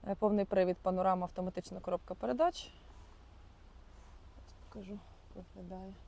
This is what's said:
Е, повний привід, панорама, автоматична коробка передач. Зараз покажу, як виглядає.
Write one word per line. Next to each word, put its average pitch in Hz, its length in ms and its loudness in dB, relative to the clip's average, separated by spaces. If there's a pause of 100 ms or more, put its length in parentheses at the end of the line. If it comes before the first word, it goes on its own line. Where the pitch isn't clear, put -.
Е, 196 80 0
повний 208 300 6
привід, 185 320 4
панорама, 185 460 2
автоматична 185 560 -6
коробка 180 360 -4
передач. 254 560 0 (1600)
Зараз - 180 -18 (160)
покажу, 202 300 -12 (360)
як 185 100 -14 (100)
виглядає. 190 380 -12 (140)